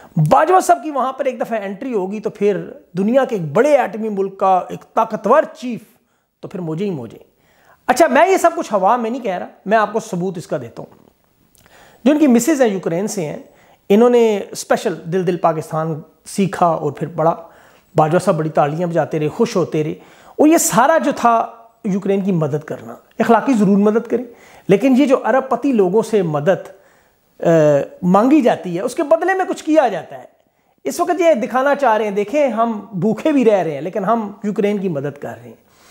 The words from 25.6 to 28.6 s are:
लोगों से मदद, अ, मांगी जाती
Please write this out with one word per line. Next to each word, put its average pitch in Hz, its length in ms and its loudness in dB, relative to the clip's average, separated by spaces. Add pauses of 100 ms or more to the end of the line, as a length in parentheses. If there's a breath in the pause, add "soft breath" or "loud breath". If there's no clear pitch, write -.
लोगों 202 280 2
से 202 220 0
मदद, 156 400 0 (760 soft breath)
अ, 151 640 2
मांगी 226 380 4
जाती 190 340 -2